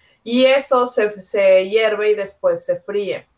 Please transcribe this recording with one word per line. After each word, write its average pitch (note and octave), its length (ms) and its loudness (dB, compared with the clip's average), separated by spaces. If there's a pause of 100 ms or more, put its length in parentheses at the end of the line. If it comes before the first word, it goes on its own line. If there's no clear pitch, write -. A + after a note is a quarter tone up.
(260)
Y A#3+ 200 2
eso C4 400 2
se, G#3 360 -4
se F#3+ 480 2
hierve G#3+ 420 0
y G#3 40 0
después F#3 500 -4
se F3 140 -4
fríe. G3+ 480 -8 (100)